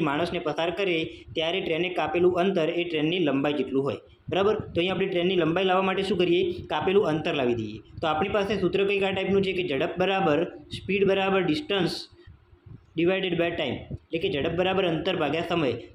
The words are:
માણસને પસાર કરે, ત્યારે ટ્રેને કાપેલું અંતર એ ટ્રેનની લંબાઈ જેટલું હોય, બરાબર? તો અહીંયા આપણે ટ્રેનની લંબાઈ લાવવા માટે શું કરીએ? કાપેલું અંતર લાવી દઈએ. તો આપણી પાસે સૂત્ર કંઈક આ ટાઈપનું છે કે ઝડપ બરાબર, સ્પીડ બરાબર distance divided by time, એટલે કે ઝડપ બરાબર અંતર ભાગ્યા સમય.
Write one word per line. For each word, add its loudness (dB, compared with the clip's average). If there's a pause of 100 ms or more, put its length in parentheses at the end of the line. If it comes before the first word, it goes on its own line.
માણસને 0
પસાર -2 (100)
કરે, 0 (380)
ત્યારે -2
ટ્રેને -2 (120)
કાપેલું 2 (100)
અંતર 2 (140)
એ -2
ટ્રેનની 0
લંબાઈ 0
જેટલું 0
હોય, -4 (300)
બરાબર? 2 (180)
તો -2
અહીંયા 0
આપણે 0
ટ્રેનની 2
લંબાઈ 0
લાવવા 2
માટે -2
શું 0
કરીએ? 4 (320)
કાપેલું 2
અંતર -2
લાવી 2
દઈએ. -8 (220)
તો -4
આપણી 0
પાસે 0 (100)
સૂત્ર 2
કંઈક 0
આ 0
ટાઈપનું 2
છે -2
કે -2
ઝડપ 0
બરાબર, 2 (380)
સ્પીડ 0
બરાબર 2 (100)
distance 0 (1040)
divided 2
by 2
time, -2 (300)
એટલે -4
કે -2
ઝડપ -2
બરાબર 2
અંતર -2
ભાગ્યા -2
સમય. 2 (220)